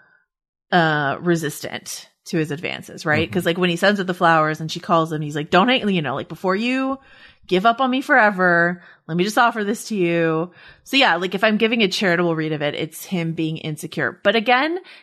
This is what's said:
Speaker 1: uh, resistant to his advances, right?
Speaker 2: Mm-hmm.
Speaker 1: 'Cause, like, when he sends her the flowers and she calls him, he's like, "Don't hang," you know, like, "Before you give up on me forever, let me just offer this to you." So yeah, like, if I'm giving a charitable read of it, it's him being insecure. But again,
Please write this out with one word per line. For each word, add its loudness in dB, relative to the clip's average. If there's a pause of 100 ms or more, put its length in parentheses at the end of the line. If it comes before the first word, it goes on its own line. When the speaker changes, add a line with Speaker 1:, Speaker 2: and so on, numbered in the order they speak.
(720)
Speaker 1:
uh, 2
resistant -4 (160)
to -4
his -2
advances, -10
right? 0
Speaker 2:
Mm-hmm. -12
Speaker 1:
'Cause, -2
like, 0
when 2
he 0
sends 2
her -4
the -2
flowers 2
and -8
she -8
calls 0
him, -4
he's -8
like, -4
"Don't 4
hang," 0
you 0
know, -4
like, -8
"Before -2
you -2 (480)
give 2
up 4
on 2
me 0
forever, 2 (240)
let -4
me 2
just 0
offer 2
this -4
to -6
you." 0 (320)
So -2
yeah, 4
like, -4
if 0
I'm 2
giving 0
a 2
charitable 0
read -4
of -4
it, -2
it's -10
him -4
being -4
insecure. -6
But 4
again, 2 (240)